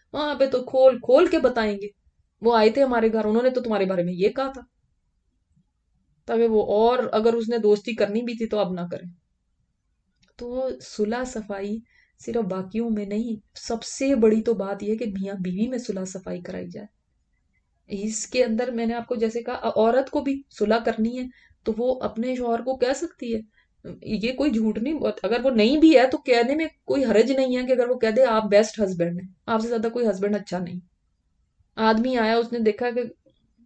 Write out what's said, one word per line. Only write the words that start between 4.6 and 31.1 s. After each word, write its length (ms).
तभी 200
वो, 140
और 480
अगर 260
उसने 240
दोस्ती 360
करनी 260
भी 140
थी 100
तो 120
अब 160
ना 140
करें। 200
तो 440
सुलह 440
सफाई 540
सिर्फ 260
बाकियों 440
में 160
नहीं, 300
सबसे 580
बड़ी 260
तो 140
बात 260
यह 140
कि 120
मियाँ 320
बीवी 280
में 120
सुलह 260
सफाई 360
कराई 260
जाए। 200
इसके 520
अंदर 300
मैंने 220
आपको 220
जैसे 260
कहा, 140
औरत 520
को 140
भी 280
सुलह 300
करनी 360
है 120
तो 80
वो 180
अपने 320
शौहर 260
को 140
कह 180
सकती 380
है, 80
ये 140
कोई 180
झूठ 280
नहीं, 160
अगर 180
वो 100
नहीं 280
भी 140
है 140
तो 180
कहने 280
में 140
कोई 180
हर्ज 280
नहीं 240
है 80
कि 80
अगर 160
वो 80
कह 140
दे, 140
"आप 240
best 320
husband 400
हैं, 140
आपसे 200
ज्यादा 220
कोई 160
husband 300
अच्छा 220
नहीं।" 220